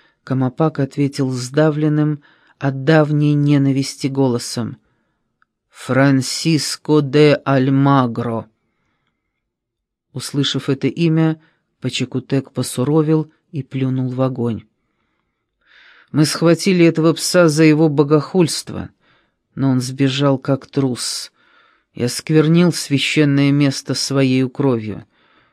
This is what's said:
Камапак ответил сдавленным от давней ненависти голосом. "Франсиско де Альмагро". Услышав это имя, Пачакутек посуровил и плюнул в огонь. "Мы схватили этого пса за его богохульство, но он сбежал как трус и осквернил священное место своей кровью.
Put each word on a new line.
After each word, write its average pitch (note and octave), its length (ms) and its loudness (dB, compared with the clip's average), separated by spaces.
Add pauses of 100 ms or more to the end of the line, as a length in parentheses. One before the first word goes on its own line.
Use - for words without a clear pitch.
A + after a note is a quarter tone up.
(240)
Камапак C3 540 -2
ответил C#3 520 -2
сдавленным D3+ 920 0 (360)
от C3+ 260 -4
давней D3 500 2
ненависти C#3 720 0
голосом. B2 680 -4 (960)
"Франсиско C#3 1300 0
де D3 340 4 (100)
Альмагро". C3 1040 0 (1600)
Услышав C3+ 560 -6
это C3+ 200 -2
имя, D#3+ 520 0 (400)
Пачакутек C3 720 -6
посуровил D3+ 800 -2 (180)
и C#3+ 120 -10
плюнул C3 480 -4
в B2 100 -6
огонь. A#2+ 440 -4 (1500)
"Мы D3 140 2
схватили E3+ 580 2
этого E3 300 2
пса F3 340 2
за D#3 160 2
его D#3 240 4
богохульство, C#3+ 1000 -2 (640)
но C3+ 160 0
он B2+ 100 0
сбежал C3+ 580 0
как C3+ 280 -4
трус - 640 -6 (640)
и - 80 -6
осквернил D#3 720 2
священное C#3+ 800 0
место C#3 420 -2
своей C3 540 0
кровью. A#2 580 -4 (460)